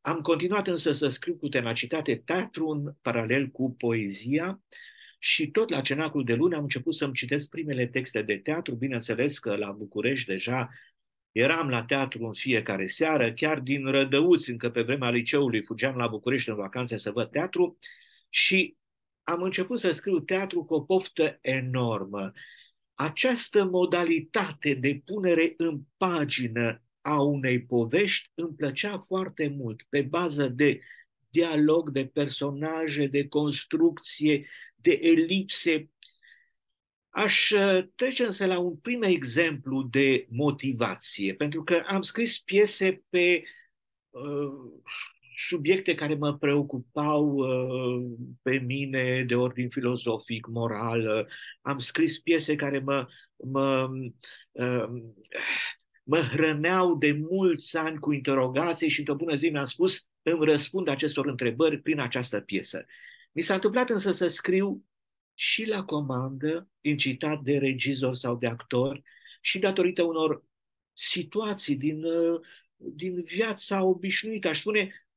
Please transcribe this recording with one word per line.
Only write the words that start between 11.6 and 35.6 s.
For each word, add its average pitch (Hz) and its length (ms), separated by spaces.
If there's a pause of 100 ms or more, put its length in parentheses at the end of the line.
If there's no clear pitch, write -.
la 120 160
teatru 131 420
în 110 60
fiecare 107 540
seară, 139 460
chiar 151 280
din 135 260
Rădăuți, 139 640
încă 120 200
pe 117 120
vremea 127 280
liceului, 120 540
fugeam 123 320
la 120 100
București 117 420
în 110 60
vacanțe 113 440
să 104 120
văd 113 200
teatru 180 480 (500)
și - 480 (460)
am 175 200
început 185 360
să 180 140
scriu 185 280
teatru 185 440
cu 160 100
o 151 60
poftă 175 600
enormă. 117 920 (600)
Această 208 680
modalitate 175 1120
de 143 300
punere 170 520
în 160 240 (160)
pagină 127 880 (180)
a 143 220
unei 131 400
povești 123 720
îmi - 200
plăcea 151 440
foarte 180 500
mult, 127 400
pe 143 140
bază 147 460
de 127 320 (480)
dialog, 156 640
de 135 160
personaje, 143 1000
de 143 220
construcție, 151 1200 (260)
de - 280
elipse. 165 880 (1200)